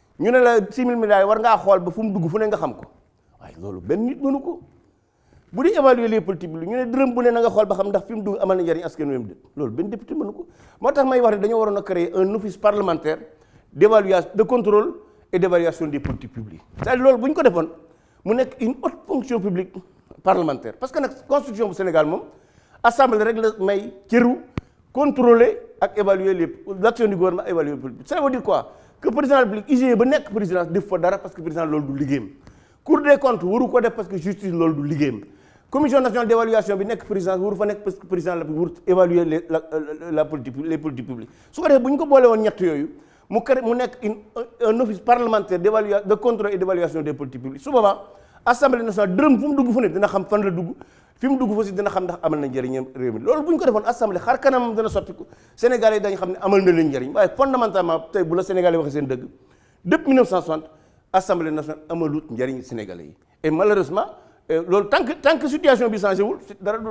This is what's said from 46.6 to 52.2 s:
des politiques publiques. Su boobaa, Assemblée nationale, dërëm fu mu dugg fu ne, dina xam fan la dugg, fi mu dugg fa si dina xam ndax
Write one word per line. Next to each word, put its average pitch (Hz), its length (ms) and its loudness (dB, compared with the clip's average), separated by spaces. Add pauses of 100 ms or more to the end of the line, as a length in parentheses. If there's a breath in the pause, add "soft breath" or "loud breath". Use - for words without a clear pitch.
des 147 100 -4
politiques 127 300 -12
publiques. 135 200 -12
Su 277 80 -10
boobaa, 208 340 4 (420 soft breath)
Assemblée 247 360 4
nationale, 202 320 0
dërëm 262 240 6
fu 285 100 -4
mu 277 80 -2
dugg 247 160 2
fu 254 80 2
ne, 208 80 2
dina 190 180 -2
xam 190 180 -2
fan 208 180 0
la 196 80 0
dugg, 170 240 -6 (420 loud breath)
fi 262 120 -2
mu 269 80 2
dugg 226 180 0
fa 214 100 0
si 196 80 -8
dina 202 180 -2
xam 185 140 -2
ndax 175 180 -6